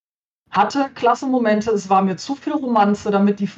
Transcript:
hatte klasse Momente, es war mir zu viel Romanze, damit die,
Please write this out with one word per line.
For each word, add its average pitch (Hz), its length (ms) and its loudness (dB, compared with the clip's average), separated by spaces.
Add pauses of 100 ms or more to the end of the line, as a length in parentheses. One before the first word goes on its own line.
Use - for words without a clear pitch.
(500)
hatte 240 460 0
klasse - 320 0
Momente, 220 420 0
es 202 220 -2
war 190 100 4
mir 190 160 0
zu - 160 -8
viel 302 200 -6
Romanze, 220 580 0
damit 202 280 2
die, 202 180 -4